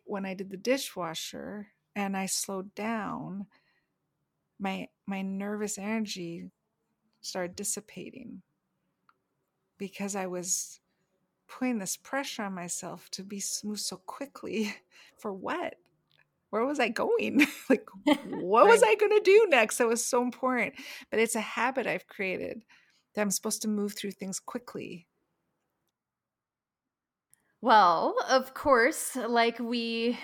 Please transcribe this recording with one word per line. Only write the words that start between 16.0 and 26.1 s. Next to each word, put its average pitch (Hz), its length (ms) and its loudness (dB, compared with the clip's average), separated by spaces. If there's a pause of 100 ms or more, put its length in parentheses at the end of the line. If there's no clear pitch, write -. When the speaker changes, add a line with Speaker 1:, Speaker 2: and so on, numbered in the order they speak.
Speaker 1:
Where 226 160 0
was 285 160 0
I 226 80 2
going? 359 560 2 (100)
<laughs> - 140 -18
Like, - 260 2
Speaker 2:
<laughs> - 300 2
Speaker 1:
what 202 420 6
was 440 140 10
Speaker 2:
Right. 440 100 6
Speaker 1:
I 440 40 6
gonna 415 260 4
do 415 280 10
next? 233 280 4
That 240 100 4
was 233 160 0
so 247 180 2
important. 247 520 -2 (360)
But 208 100 0
it's 226 160 2
a 226 60 0
habit 233 460 -2
I've 170 200 -4
created - 580 -6 (480)
that 208 80 -2
I'm 202 100 0
supposed 214 320 -4
to 220 40 -4
move 208 280 -2
through 202 160 -8
things 190 280 -10
quickly. - 680 -12 (2500)